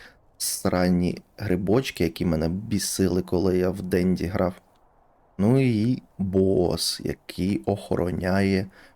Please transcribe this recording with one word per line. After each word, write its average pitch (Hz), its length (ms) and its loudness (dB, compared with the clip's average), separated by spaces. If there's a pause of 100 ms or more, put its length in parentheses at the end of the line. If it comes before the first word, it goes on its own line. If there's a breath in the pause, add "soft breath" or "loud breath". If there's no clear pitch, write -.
(380 loud breath)
срані 90 840 0 (160)
грибочки, 98 680 0
які 85 220 -2
мене 80 240 0
бісили, 95 720 -2
коли 90 360 0
я 92 120 2
в 95 120 -6
Денді 90 440 0
грав. 92 280 -2 (840)
Ну 113 220 4
і 123 440 0 (140)
бос, 95 840 2
який - 600 -4
охороняє 95 1040 0 (280 loud breath)